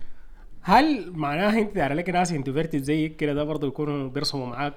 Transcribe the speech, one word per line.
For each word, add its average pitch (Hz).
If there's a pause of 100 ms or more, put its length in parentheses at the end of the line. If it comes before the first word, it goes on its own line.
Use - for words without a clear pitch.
(640)
هل 226
معناها 170
أنت 208
دايرة 143
لك 175
ناس 175
introverted 151
زيك 151
كده 147
ده 147
برضه 147
يكونوا 143
بيرسموا 135
معاك 135